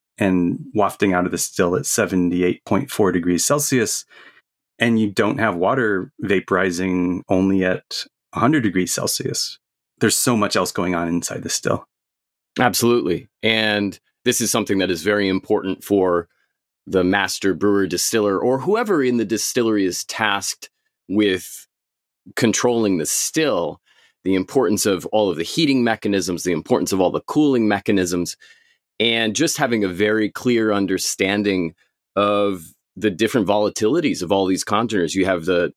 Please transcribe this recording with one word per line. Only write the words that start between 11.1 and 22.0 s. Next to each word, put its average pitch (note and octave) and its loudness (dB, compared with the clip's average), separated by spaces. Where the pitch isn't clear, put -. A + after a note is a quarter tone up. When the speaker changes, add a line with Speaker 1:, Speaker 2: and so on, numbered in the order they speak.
Speaker 1:
the - -8
still. - -2
Speaker 2:
Absolutely. A#2 2
And G#2+ 0
this B2 2
is A2 0
something G#2 0
that F#2 2
is E2 -4
very G2+ 0
important F#2+ -2
for F2+ 2
the F#2+ 2
master F#2+ 0
brewer, G2 2
distiller, G2 0
or B2+ 0
whoever G3 0
in B2 2
the A2+ 0
distillery G#2+ 0
is F2 -2
tasked - -4
with F#2+ -2